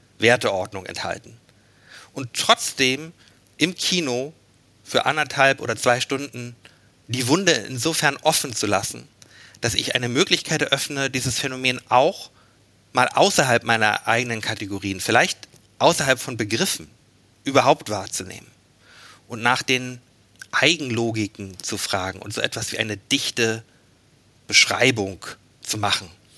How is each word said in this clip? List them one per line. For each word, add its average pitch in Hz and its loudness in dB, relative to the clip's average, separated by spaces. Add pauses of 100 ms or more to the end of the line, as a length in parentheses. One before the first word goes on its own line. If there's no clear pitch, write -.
(200)
Werteordnung 104 0
enthalten. 98 -10 (760)
Und 131 -10
trotzdem 139 0 (440)
im 170 0
Kino 147 -2 (500)
für - 0
anderthalb 139 2
oder 113 -4
zwei 123 2
Stunden 123 -8 (520)
die 120 -2
Wunde 175 4
insofern 139 -2
offen 151 0
zu - -2
lassen, 104 -2 (540)
dass 117 0
ich - 0
eine 123 -2
Möglichkeit 156 0
eröffne, 139 -2
dieses 127 -2
Phänomen 131 -2 (100)
auch 147 4 (640)
mal 127 4
außerhalb 139 4
meiner 110 2
eigenen 117 0
Kategorien, 98 -6
vielleicht 127 2 (320)
außerhalb 135 4
von 127 -8
Begriffen, 113 -2 (540)
überhaupt 135 2
wahrzunehmen 95 -8 (800)
und 117 -10
nach 123 2
den 127 -2 (520)
Eigenlogiken 113 0
zu - -6
fragen 95 -4
und 110 -12
so - -6
etwas 120 -4
wie - -4
eine 110 -4
dichte 113 0 (840)
Beschreibung 101 2 (360)
zu - -6
machen, 101 -2 (280)